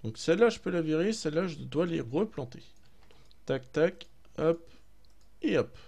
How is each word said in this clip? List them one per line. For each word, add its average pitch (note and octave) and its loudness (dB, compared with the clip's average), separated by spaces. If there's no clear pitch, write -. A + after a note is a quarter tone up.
Donc A2+ -6
celle-là, G#3+ 6
je A3 -6
peux G3 -2
la F3 2
virer, D#3+ 2
celle-là, E3+ 0
je D#3 -6
dois C#3 0
les E3 0
replanter. C3+ -2
Tac, C3+ -2
tac, E3+ 2
hop, E3 2
et A3+ 4
hop. - -2